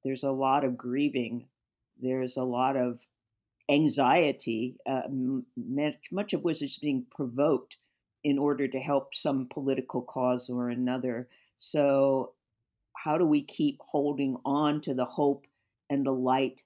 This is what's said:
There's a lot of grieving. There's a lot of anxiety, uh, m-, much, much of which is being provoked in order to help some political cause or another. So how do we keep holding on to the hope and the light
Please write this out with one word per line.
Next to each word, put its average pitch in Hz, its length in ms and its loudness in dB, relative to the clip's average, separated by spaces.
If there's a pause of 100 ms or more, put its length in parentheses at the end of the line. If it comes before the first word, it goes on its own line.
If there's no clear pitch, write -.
There's 135 180 -4
a 139 80 0
lot 135 320 2
of 123 140 -2
grieving. 123 720 -2 (500)
There's 127 380 -4
a 131 80 -2
lot 127 320 0
of 123 280 -2 (640)
anxiety, 139 1080 2 (100)
uh, 131 200 -2
m-, 131 380 -2 (120)
much, 139 520 -4
much 202 220 -4
of 160 140 -2
which 156 160 0
is 139 160 -6
being 135 340 -2
provoked 139 640 0 (480)
in 139 160 2
order 139 300 0
to 127 100 -4
help 139 340 -2
some 135 360 -2
political 131 520 -4
cause 127 480 -2
or 123 200 -4
another. 123 580 -4 (300)
So 139 760 2 (600)
how 156 220 -2
do 175 80 4
we 147 180 4
keep 147 380 -2
holding 139 640 0
on 147 340 2
to 151 140 -4
the 127 100 0
hope 143 420 0 (440)
and 139 160 0
the 135 80 0
light 127 520 0